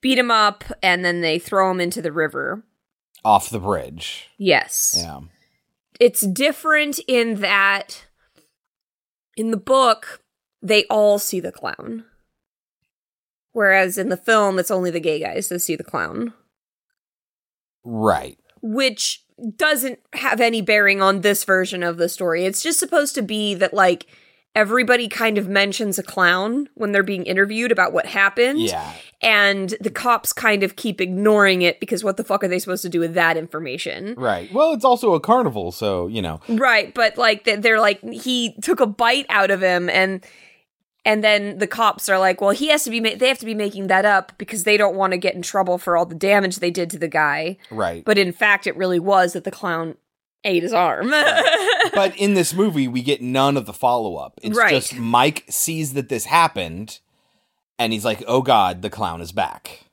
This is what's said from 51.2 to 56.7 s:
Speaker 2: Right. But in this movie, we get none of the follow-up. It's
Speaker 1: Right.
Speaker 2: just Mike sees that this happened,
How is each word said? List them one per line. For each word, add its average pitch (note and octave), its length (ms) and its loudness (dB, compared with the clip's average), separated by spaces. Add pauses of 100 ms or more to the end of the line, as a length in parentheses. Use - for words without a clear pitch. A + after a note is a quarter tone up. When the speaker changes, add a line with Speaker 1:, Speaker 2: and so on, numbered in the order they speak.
Speaker 2:
Right. G#4 120 2
But G3 240 0
in G3+ 160 2
this F3 200 0
movie, E3+ 360 0
we B2 120 -4
get C3 200 -2
none C3+ 340 2
of B2 100 -2
the G#2 80 -16
follow-up. G#2+ 720 -4
It's G#3+ 140 -6
Speaker 1:
Right. A3 120 4
Speaker 2:
just C3 260 0
Mike B2 540 2
sees D#3+ 440 -4
that C3+ 160 -6
this A#2+ 160 -4
happened, A2 760 0 (800)